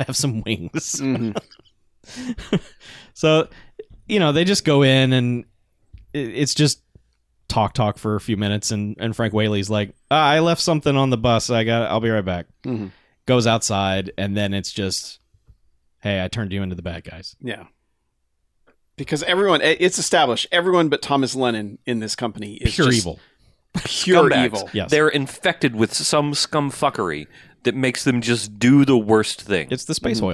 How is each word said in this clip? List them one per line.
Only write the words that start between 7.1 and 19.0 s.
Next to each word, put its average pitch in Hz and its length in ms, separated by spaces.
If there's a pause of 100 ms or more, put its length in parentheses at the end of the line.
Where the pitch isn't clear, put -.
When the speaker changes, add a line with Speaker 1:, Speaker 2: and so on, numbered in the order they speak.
Speaker 1:
talk, 104 260
talk 104 240
for 107 180
a 101 60
few 110 160
minutes. 104 340
And, 104 280
and 110 160
Frank 110 180
Whaley's 107 360
like, 104 240 (160)
"Ah, 147 200
I 151 100
left 165 220
something 151 340
on 135 140
the 127 80
bus. 113 320
I 113 140
got, 117 280
I'll 107 80
be 113 100
right 107 160
back." 90 220 (160)
Speaker 2:
Mm-hmm. 110 240 (400)
Speaker 1:
Goes 123 200
outside, 98 720
and 98 180
then 101 180
it's 98 180
just, - 480 (800)
"Hey, 98 240
I 92 40
turned 101 240
you 98 120
into 92 120
the 87 60
bad 85 220
guys." 87 380
Speaker 2:
Yeah. 110 240 (1300)
Because 147 260